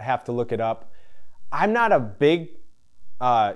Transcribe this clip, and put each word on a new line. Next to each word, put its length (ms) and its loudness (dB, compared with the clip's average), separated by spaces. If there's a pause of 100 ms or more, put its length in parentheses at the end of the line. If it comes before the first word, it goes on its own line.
have 240 -2
to 80 -6
look 180 -2
it 100 -2
up. 320 -4 (600)
I'm 200 2
not 200 4
a 80 6
big, 500 2 (680)
uh, 360 4